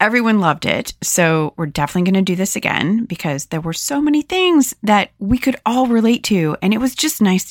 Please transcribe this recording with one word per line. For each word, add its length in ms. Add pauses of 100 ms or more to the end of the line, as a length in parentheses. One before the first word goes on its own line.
everyone 400
loved 240
it. 380
So 540
we're 100
definitely 440
gonna 120
do 120
this 220
again 480
because 420
there 140
were 140
so 260
many 220
things 600
that 280 (100)
we 180
could 180 (100)
all 200
relate 380
to. 380
And 100
it 60
was 180
just 260
nice 280